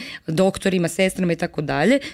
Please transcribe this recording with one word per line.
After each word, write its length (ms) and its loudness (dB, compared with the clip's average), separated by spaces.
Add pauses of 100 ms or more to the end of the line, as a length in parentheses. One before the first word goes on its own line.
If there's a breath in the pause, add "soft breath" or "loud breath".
(260 loud breath)
doktorima, 640 0
sestrama 440 0
i 40 -2
tako 260 -6
dalje, 360 2 (160 loud breath)